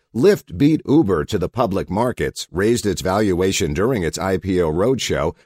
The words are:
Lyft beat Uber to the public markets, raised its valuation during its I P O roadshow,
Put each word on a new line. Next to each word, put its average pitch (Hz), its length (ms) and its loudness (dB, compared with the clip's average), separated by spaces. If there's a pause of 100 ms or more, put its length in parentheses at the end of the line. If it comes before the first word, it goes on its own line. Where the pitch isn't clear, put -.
(160)
Lyft 143 420 2
beat 147 280 2
Uber 98 400 2
to 107 120 -4
the 85 120 -2
public 98 400 -2
markets, 95 600 -4
raised 101 360 0
its 92 160 -2
valuation 92 720 0
during 104 300 0
its 78 140 -4
I 95 200 -2
P 90 240 0
O 80 100 0
roadshow, 90 640 -2 (100)